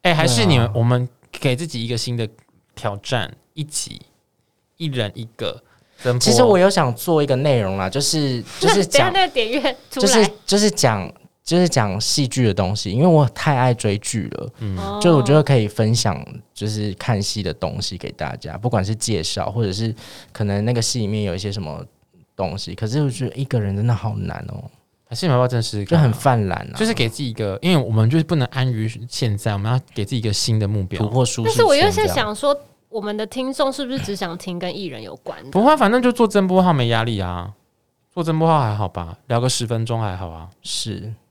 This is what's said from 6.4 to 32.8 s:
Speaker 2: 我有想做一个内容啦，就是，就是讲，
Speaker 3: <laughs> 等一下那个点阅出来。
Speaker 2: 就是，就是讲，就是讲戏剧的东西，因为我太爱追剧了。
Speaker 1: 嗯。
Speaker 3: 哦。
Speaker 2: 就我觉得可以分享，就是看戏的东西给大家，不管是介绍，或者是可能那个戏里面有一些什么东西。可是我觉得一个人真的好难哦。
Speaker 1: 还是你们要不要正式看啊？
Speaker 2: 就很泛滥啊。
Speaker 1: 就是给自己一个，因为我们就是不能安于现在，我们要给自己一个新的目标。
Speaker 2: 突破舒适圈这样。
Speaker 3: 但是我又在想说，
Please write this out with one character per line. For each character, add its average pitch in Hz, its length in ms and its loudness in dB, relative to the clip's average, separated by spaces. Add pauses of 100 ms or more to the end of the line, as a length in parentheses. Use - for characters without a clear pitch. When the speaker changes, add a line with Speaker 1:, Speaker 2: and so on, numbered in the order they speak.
Speaker 2:
我 214 120 6
有 185 140 6
想 147 240 2
做 156 260 2
一 147 60 2
个 135 80 2
内 131 260 2
容 95 160 -2
啦， 95 140 -2
就 131 100 -4
是， 139 400 0 (200)
就 381 80 2
是 392 180 4
讲， 311 220 4
Speaker 3:
<laughs> 349 40 -2
等 - 20 -8
一 - 20 2
下 392 40 4
那 370 60 4
个 277 60 -6
点 226 180 0
阅 262 100 0 (300)
出 269 100 -6
来。 - 20 2
Speaker 2:
就 - 40 4
是， 226 240 6 (160)
就 196 100 2
是 208 140 4
讲， 110 420 0 (300)
就 170 160 0
是 180 100 4
讲 104 320 0
戏 - 280 0
剧 123 180 0
的 101 80 2
东 98 220 0
西， 95 160 -6
因 120 80 0
为 170 60 4
我 151 240 6
太 - 260 0
爱 123 180 4
追 104 240 0
剧 - 300 -6
了。 - 200 -10 (120)
Speaker 1:
嗯。 98 180 -4
Speaker 3:
哦。 98 240 -6
Speaker 2:
就 170 140 6
我 135 40 6
觉 120 140 4
得 151 80 8
可 139 140 4
以 107 100 4
分 110 260 2
享， 113 320 0 (300)
就 104 140 -6
是 104 260 -4
看 104 260 -2
戏 101 220 -4
的 87 100 -4
东 - 300 -6
西 - 160 -8
给 - 140 -10
大 - 240 -8
家， 78 200 -12
不 110 140 -4
管 101 140 2
是 107 100 -2
介 107 260 -2
绍， - 300 -4
或 113 140 -2
者 95 80 -2
是 110 200 -4 (380)
可 - 140 -6
能 101 200 0
那 120 80 0
个 120 80 0
戏 117 200 -2
里 104 80 -2
面 107 160 -2
有 90 100 -2
一 92 40 -6
些 101 120 -6
什 98 100 -8
么 78 240 -10 (520)
东 92 200 -4
西。 104 200 -10
可 113 100 -6
是 139 160 -2
我 139 80 0
觉 120 180 -6
得 - 60 -10
一 135 120 -6
个 120 140 0
人 98 160 -2
真 107 120 0
的 120 40 2
好 107 220 -2
难 98 220 -6 (140)
哦。 - 120 -12 (460)
Speaker 1:
还 117 60 -10
是 147 100 -6
你 170 60 2
们 131 40 4
要 123 40 4
不 127 40 4
要 127 40 4
正 123 160 0
式 104 220 -4
看 - 0 -
啊？ 160 180 2
Speaker 2:
就 - 0 -
很 120 100 4
泛 117 360 2
滥 87 100 -4
啊。 - 180 -12
Speaker 1:
就 220 80 -2
是 226 80 0
给 123 160 0
自 - 100 -8
己 131 120 -6
一 - 20 -10
个， 104 300 -4
因 175 80 0
为 160 100 4
我 110 100 -4
们 110 200 4
就 160 80 2
是 156 60 2
不 175 100 -2
能 135 140 2
安 131 200 -2
于 110 220 -2 (180)
现 107 300 -2
在， 110 140 -2
我 101 60 -2
们 104 120 -2
要 127 80 2 (160)
给 107 100 -2
自 - 60 -8
己 131 80 -2
一 - 20 0
个 107 120 0
新 110 260 0
的 104 80 2
目 101 180 0
标。 92 140 -6
Speaker 2:
突 107 100 0
破 123 160 2
舒 117 200 -2
适 - 0 -
圈 - 0 -
这 - 60 2
样。 - 40 0
Speaker 3:
但 - 20 2
是 466 60 4
我 330 140 6
又 403 320 2
在 - 40 0
想 214 220 0
说， 285 240 0 (300)